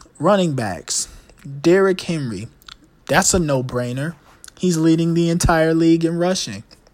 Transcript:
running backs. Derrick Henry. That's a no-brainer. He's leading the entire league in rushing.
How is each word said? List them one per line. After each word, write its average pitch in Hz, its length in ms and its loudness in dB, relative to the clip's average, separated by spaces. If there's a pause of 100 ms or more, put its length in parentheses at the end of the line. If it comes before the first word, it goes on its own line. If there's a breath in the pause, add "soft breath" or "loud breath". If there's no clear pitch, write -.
(180)
running 180 360 2
backs. 101 520 -6 (540 loud breath)
Derrick 185 400 2
Henry. 123 480 -6 (580)
That's 170 260 2
a 196 60 2
no-brainer. 131 800 -4 (420 loud breath)
He's 180 180 0
leading 165 380 2
the 170 160 2
entire 165 440 2
league 165 300 4
in 170 140 -2
rushing. 170 460 -4 (280)